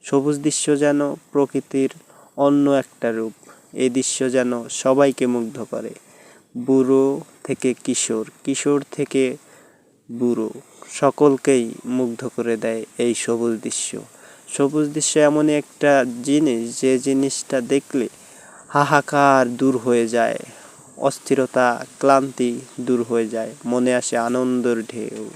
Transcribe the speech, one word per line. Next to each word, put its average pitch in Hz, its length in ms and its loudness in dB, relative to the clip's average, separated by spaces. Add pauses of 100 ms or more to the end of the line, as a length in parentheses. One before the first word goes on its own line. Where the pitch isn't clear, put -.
সবুজ 139 340 0
দৃশ্য 147 280 -2 (100)
যেন 143 240 2 (300)
প্রকৃতির 135 600 0 (460)
অন্য 143 340 4
একটা 131 420 -2
রূপ। 113 220 -6 (380)
এই 131 180 0
দৃশ্য 127 280 -2 (120)
যেন 123 220 0 (160)
সবাইকে 135 580 2
মুগ্ধ 120 380 -2
করে, 117 280 -10 (640)
বুড়ো 135 500 4 (380)
থেকে 131 300 -2
কিশোর, 113 500 -4 (200)
কিশোর 139 360 0 (100)
থেকে 135 340 -2 (840)
বুড়ো, 117 420 -2 (420)
সকলকেই 139 720 2 (220)
মুগ্ধ 123 420 -2
করে 117 280 -4
দেয় 113 260 -4 (160)
এই 120 160 2
সবুজ 117 460 -2
দৃশ্য। - 300 -6 (580)
সবুজ 147 400 0
দৃশ্য 147 300 -4
এমনই 151 360 4
একটা 147 380 0 (320)
জিনিস 139 380 2 (180)
যে 131 180 4
জিনিসটা 135 640 -2
দেখলে 131 460 -2 (640)
হাহাকার 143 760 4 (120)
দূর 131 200 2
হয়ে 120 320 2
যায়, 113 300 0 (580)
অস্থিরতা, 131 720 0 (300)
ক্লান্তি 135 540 2 (280)
দূর 123 220 0
হয়ে 117 240 0
যায়, 113 240 -6 (140)
মনে 123 300 2
আসে 123 220 -2
আনন্দের 120 640 0
ঢেউ। 110 420 -10 (120)